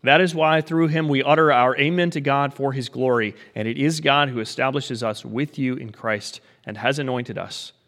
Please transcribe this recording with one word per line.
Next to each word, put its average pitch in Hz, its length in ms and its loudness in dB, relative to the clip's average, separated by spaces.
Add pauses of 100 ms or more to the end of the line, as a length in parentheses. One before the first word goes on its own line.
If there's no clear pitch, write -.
That 143 160 6
is 175 140 2
why 156 260 2
through 160 280 0
him 156 200 0
we 139 140 2
utter 151 280 4
our 127 280 4
amen 170 320 2
to 160 100 -4
God 139 340 0
for 139 180 -2
his 131 180 -6
glory, 120 440 0 (200)
and 110 120 -4
it 117 120 -4
is 156 220 0
God 143 280 2
who 123 100 -6
establishes 131 640 -4
us 110 220 -6
with 139 340 -6
you 127 160 -2
in 113 180 -12
Christ - 480 -8 (240)
and 104 120 -10
has 127 220 0
anointed 123 400 -6
us - 340 -12 (160)